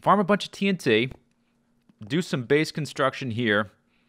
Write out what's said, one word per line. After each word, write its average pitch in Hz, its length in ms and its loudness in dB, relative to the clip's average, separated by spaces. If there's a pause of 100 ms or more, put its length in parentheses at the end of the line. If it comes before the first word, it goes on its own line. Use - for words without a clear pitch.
farm 196 180 4
a 202 40 0
bunch 196 200 0
of - 60 -10
T - 180 -4
N 190 80 0
T, 123 340 2 (960)
do 143 140 -2
some 143 220 -4
base 147 280 2
construction 135 600 -4
here, 107 400 0 (380)